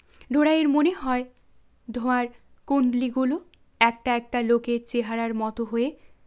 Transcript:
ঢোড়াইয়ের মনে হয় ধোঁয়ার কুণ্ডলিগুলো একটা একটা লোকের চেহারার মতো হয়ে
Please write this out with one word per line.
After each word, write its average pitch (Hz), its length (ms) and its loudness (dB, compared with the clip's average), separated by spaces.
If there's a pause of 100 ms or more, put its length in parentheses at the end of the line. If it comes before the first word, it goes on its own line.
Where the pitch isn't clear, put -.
(320)
ঢোড়াইয়ের 311 360 4
মনে 294 220 2
হয় 254 340 -2 (680)
ধোঁয়ার 247 360 -2 (400)
কুণ্ডলিগুলো 254 800 0 (360)
একটা 233 360 0
একটা 240 260 -4
লোকের 233 440 0
চেহারার 226 480 -4
মতো 220 300 -6
হয়ে 233 320 -4 (300)